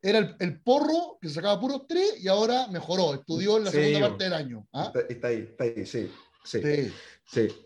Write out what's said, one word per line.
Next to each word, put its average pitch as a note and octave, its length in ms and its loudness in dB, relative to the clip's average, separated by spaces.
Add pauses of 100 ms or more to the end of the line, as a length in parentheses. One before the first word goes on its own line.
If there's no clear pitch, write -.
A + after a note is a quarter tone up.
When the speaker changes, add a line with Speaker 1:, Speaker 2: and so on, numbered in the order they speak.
Speaker 1:
Era G3+ 180 2
el, F#3 200 0
el F3 220 -4
porro D#4 600 2
que E3+ 80 -10
sacaba F3+ 300 0
puros C4+ 300 -4
tres F#4 340 0
y F#3 60 -4
ahora A3+ 400 2
mejoró, E3+ 460 0
estudió E3 420 0
en A3 80 2
la G3 80 -2
Speaker 2:
Sí, D3 60 4
Speaker 1:
segunda D3 220 4
Speaker 2:
bo. D#3 100 4
Speaker 1:
parte F#3+ 140 -4
del F#3 80 0
año, B2+ 400 -6
¿ah? C#3+ 220 -6
Speaker 2:
Está, B2 60 0 (120)
está A#2+ 160 -6
ahí, A#2 100 0
está A2 260 -8
ahí, A2+ 220 -4
sí, G#2 220 -6 (360)
sí. - 180 -4
Speaker 1:
Sí. C#3+ 300 0 (340)
Speaker 2:
Sí. A2 220 0 (180)